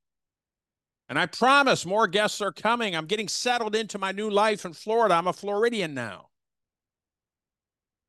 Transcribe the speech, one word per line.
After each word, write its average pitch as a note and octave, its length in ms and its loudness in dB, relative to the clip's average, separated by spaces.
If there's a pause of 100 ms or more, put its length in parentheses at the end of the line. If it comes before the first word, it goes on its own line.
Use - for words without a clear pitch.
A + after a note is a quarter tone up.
(1080)
And C3 100 -4
I F3 80 2
promise C4 580 4
more G#3 220 2
guests G3+ 340 0
are G3 120 -4
coming. A3+ 420 -2
I'm D#3+ 120 -4
getting G3+ 220 -4
settled A#3+ 460 -2
into G#3+ 240 -4
my F#3+ 140 -4
new G#3 180 -6
life G#3 340 2
in F3 80 -12
Florida. G#3+ 420 2
I'm E3+ 120 2
a F3 60 2
Floridian G3+ 640 -2
now. G#2+ 340 -10 (1800)